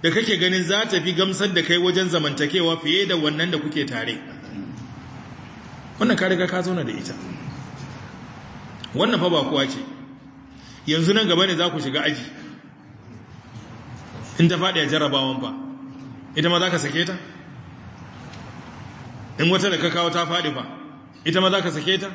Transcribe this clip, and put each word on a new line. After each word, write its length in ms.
da 80
kake 280
ganin 240
za 220
ta 160
fi 120
gamsar 400
da 100
kai 140
wajen 320
zamantakewa 720
fiye 260
da 80
wannan 360
da 60
kuke 300
tare? 320
Wannan 180
ka 100
riga 200
ka 140
zauna 240
da 60
ita. 220
Wannan 260
fa 100
ba 200
kowa 180
ce. 120
Yanzu 280
nan 140
gaba 200
ne 80
za 160
ku 80
shiga 260
aji. 180
In 100
ta 100
faɗi 280
a 20
jarrabawan 540
fa, 120
ita 140
ma 100
za 100
ka 80
sake 280
ta? 120
In 100
wata 200
da 80
ka 120
kawo 200
ta 160
faɗi 280
fa, 100
ita 160
ma 80
za 120
ka 100
sake 280
ta? 160